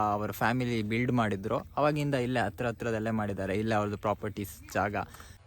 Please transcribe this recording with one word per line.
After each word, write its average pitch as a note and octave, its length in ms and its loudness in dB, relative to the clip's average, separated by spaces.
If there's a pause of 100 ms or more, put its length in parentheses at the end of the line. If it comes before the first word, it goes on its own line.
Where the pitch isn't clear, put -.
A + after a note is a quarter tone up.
(120)
ಅವ್ರ G#2 200 0
ಫ್ಯಾಮಿಲಿ A#2+ 520 2
ಬಿಲ್ಡ್ A#2 280 0
ಮಾಡಿದ್ರು G#2+ 460 2
ಅವಾಗಿಂದ D3 580 0
ಇಲ್ಲೇ B2 240 2
ಹತ್ರ G#2+ 280 0
ಹತ್ರದಲ್ಲೇ A2+ 440 0
ಮಾಡಿದ್ದಾರೆ. G2 480 0
ಇಲ್ಲೇ A2 160 2
ಅವ್ರದ್ದು G#2 220 2
ಪ್ರಾಪರ್ಟೀಸ್ G2+ 760 -4
ಜಾಗ G2+ 220 0 (520)